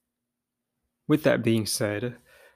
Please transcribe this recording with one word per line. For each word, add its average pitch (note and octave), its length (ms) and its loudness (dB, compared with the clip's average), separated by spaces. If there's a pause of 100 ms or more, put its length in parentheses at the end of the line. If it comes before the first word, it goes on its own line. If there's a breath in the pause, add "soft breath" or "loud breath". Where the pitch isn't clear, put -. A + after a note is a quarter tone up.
(1080)
with D3+ 160 2
that A#2+ 200 2
being A2+ 240 2
said, A2 500 -4 (400 soft breath)